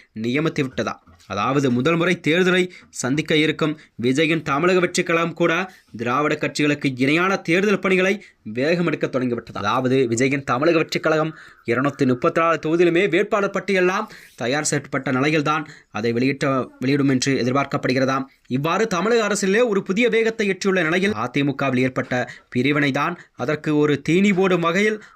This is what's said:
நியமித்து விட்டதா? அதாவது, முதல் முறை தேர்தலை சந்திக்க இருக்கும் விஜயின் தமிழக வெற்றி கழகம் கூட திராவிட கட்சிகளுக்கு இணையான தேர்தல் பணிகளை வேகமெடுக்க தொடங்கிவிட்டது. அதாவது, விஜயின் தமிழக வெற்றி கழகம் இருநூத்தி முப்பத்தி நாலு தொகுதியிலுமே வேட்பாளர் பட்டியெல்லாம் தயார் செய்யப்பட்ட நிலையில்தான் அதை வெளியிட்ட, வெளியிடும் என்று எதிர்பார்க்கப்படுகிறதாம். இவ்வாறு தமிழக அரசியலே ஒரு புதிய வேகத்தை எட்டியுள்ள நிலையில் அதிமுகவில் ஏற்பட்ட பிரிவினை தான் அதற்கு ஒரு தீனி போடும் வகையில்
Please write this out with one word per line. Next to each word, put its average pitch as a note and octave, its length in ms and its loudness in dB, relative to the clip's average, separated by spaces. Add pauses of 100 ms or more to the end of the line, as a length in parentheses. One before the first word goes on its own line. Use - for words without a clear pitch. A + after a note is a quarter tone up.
(120)
நியமித்து C#3+ 500 -2
விட்டதா? A#2+ 400 -6 (240)
அதாவது, B2+ 440 0
முதல் C3 260 2
முறை F3 300 0
தேர்தலை F3+ 440 2 (200)
சந்திக்க D3+ 460 -2
இருக்கும் D3+ 440 0 (220)
விஜயின் D3+ 400 0
தமிழக E3+ 380 0
வெற்றி F3 220 0
கழகம் E3+ 320 -2
கூட E3+ 180 2 (440)
திராவிட C3+ 380 0
கட்சிகளுக்கு D3 640 -2
இணையான E3 400 2
தேர்தல் F#3 420 0
பணிகளை F#3+ 460 0 (300)
வேகமெடுக்க D#3 540 0
தொடங்கிவிட்டது. B2 500 -4
அதாவது, B2 380 0 (120)
விஜயின் C3+ 360 0
தமிழக D3+ 320 2
வெற்றி D#3 240 -2
கழகம் D#3 320 0 (340)
இருநூத்தி C3+ 400 0
முப்பத்தி E3 340 2
நாலு E3 260 2
தொகுதியிலுமே E3+ 420 4
வேட்பாளர் G3+ 420 0
பட்டியெல்லாம் F#3+ 580 -2 (280)
தயார் C#3 280 -2
செய்யப்பட்ட C#3 480 -4
நிலையில்தான் D3+ 540 0 (240)
அதை A2+ 220 -2
வெளியிட்ட, C3+ 560 0 (100)
வெளியிடும் C#3 300 2
என்று C3 260 2
எதிர்பார்க்கப்படுகிறதாம். C3 920 0 (220)
இவ்வாறு E3 400 -2
தமிழக G#3+ 400 0
அரசியலே G3+ 400 2
ஒரு G3 160 0
புதிய A3 260 0
வேகத்தை A3 400 0
எட்டியுள்ள F#3 340 0
நிலையில் F3+ 320 0
அதிமுகவில் C3 640 -2
ஏற்பட்ட B2+ 520 -2 (200)
பிரிவினை C#3+ 400 0
தான் D3+ 260 -2 (160)
அதற்கு D3+ 440 -2
ஒரு D3 240 2
தீனி G3 320 2
போடும் F#3 280 2
வகையில் G3+ 420 0 (140)